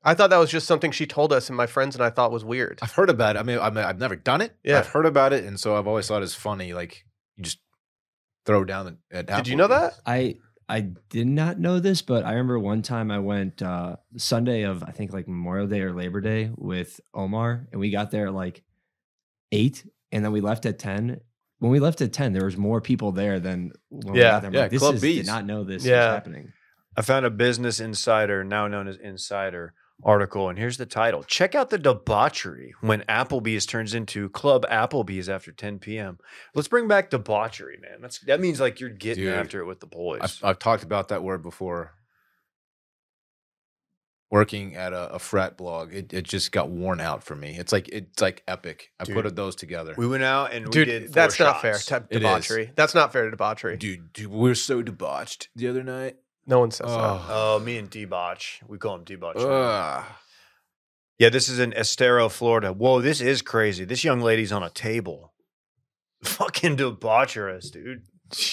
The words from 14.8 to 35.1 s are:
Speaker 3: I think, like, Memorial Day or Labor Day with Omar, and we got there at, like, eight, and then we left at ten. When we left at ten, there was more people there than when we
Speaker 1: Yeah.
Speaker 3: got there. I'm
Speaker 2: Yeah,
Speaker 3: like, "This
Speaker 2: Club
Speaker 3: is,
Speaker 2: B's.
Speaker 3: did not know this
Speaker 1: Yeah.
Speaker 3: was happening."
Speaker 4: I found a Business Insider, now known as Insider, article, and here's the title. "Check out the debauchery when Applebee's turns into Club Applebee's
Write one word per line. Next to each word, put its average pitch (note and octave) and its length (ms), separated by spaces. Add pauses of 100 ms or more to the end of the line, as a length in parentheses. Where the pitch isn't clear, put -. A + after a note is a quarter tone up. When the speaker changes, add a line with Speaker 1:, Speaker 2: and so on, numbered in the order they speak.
Speaker 3:
I - 80
think, G2+ 220
like, F#2 160
Memorial F2+ 400
Day G2+ 140
or F#2 100
Labor F2+ 280
Day A2 360
with F#2 440 (140)
Omar, A2+ 560
and G2 100
we G2+ 100
got G#2 200
there G#2+ 160
at, F#2+ 80
like, F#2 280 (920)
eight, A2 320 (260)
and G#2+ 140
then G#2+ 80
we G#2+ 80
left A2 260
at A2 120
ten. G#2+ 420 (380)
When A#2 120
we C#3+ 80
left D#3+ 220
at A#2+ 120
ten, C3 200
there F#2+ 120
was F#2 120
more G#2 240
people A2 320
there G2 260
than F2+ 320 (180)
when A2 260
we B2 60
Speaker 1:
Yeah. A2+ 120
Speaker 3:
got G#2 100
there. G2+ 60
I'm F#2+ 60
Speaker 2:
Yeah, C#3 80
Speaker 3:
like, G2+ 100
"This C3+ 80
Speaker 2:
Club C#3 160
Speaker 3:
is, G2+ 40
Speaker 2:
B's. D#3 180
Speaker 3:
did - 80
not G#2+ 200
know G#2 160
this F#2+ 220
Speaker 1:
Yeah. B2 240
Speaker 3:
was A2 60
happening." - 380 (440)
Speaker 4:
I A#2 60
found C3 220
a A#2 60
Business A#2 480
Insider, G#2+ 640
now G#2 240
known G2+ 220
as F#2+ 80
Insider, F#2+ 800 (280)
article, G2+ 460
and F2+ 100
here's A#2+ 200
the B2+ 80
title. A2 360
"Check - 320
out C4 160
the G#3 80
debauchery G#2+ 1040
when A2 220
Applebee's A2 600
turns A2 300
into G#2 360
Club - 380
Applebee's G2 600